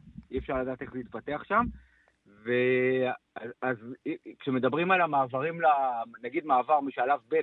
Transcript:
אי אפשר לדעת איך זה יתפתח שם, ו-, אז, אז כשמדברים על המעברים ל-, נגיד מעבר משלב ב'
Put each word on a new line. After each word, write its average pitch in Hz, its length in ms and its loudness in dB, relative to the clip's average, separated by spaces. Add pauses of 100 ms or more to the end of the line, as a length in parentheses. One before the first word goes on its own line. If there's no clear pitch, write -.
(320)
אי 131 60 -6
אפשר 135 160 -6
לדעת 131 280 -4
איך 131 120 -12
זה 127 60 -8
יתפתח 123 480 -10
שם, 220 160 2 (840)
ו-, 127 640 2 (260)
אז, 120 140 -12 (120)
אז 127 160 -2 (640)
כשמדברים 139 520 0
על 180 100 4
המעברים 147 600 0
ל-, 165 40 4 (580)
נגיד 143 220 -4
מעבר 143 340 4
משלב 135 400 0 (100)
ב' 156 140 0